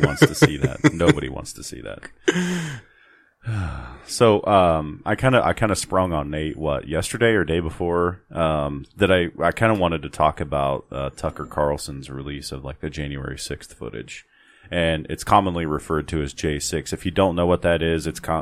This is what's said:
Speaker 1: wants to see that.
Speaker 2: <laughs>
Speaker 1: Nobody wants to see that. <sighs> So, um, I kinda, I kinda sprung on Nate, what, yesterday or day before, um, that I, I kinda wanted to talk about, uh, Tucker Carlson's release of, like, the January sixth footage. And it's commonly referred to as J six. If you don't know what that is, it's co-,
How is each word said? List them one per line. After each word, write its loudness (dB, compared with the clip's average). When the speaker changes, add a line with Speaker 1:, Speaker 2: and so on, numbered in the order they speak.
Speaker 1:
wants 2
to 6
see 4
that. 2
Speaker 2:
<laughs> -
Speaker 1:
Nobody 2
wants -10
to -16
see -14
that. -12
<sighs> -2
So, 4
um, 4
I -2
kinda, 4
I 4
kinda 0
sprung 0
on -2
Nate, -4
what, -2
yesterday 2
or 4
day 0
before, 0
um, -2
that 4
I, 4
I 4
kinda 2
wanted 0
to -8
talk 0
about, -2
uh, -4
Tucker -8
Carlson's -4
release -10
of, -10
like, -12
the -6
January -8
sixth -12
footage. -14
And 0
it's -8
commonly 2
referred -2
to -2
as -4
J -4
six. -6
If -6
you -4
don't 2
know 2
what 4
that 2
is, 0
it's -6
co-, -2